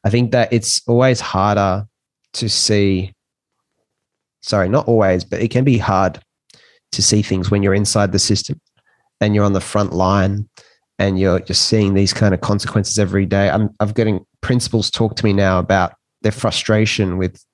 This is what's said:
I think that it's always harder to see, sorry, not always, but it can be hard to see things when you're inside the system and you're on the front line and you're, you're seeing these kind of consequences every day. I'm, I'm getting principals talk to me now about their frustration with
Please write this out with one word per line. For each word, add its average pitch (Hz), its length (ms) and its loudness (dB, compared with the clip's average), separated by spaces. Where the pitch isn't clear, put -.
I 101 60 0
think 117 220 0
that 120 220 2
it's - 340 0
always 123 320 2
harder 98 680 0
to 113 160 -4
see, 98 640 0
sorry, 98 280 -2
not 139 180 0
always, 98 360 2
but - 180 -6
it 113 100 -2
can 127 120 0
be 131 140 4
hard 95 420 0
to - 80 -4
see 107 200 2
things 95 300 -2
when 101 120 2
you're 98 120 2
inside 101 360 0
the 98 80 0
system - 400 -2
and 104 160 2
you're 104 100 4
on 101 80 2
the 92 80 0
front 98 320 -2
line 98 560 0
and 98 200 0
you're, 92 280 2
you're 92 80 -4
seeing 104 380 2
these 98 200 0
kind 104 200 2
of 87 80 -2
consequences 101 580 -2
every 98 260 0
day. 98 240 0
I'm, 104 200 0
I'm 107 120 -2
getting 107 340 -2
principals 120 480 -2
talk 110 260 -2
to - 100 -4
me 104 80 2
now 95 260 2
about 92 340 0
their 107 80 2
frustration 107 840 -2
with 92 260 -6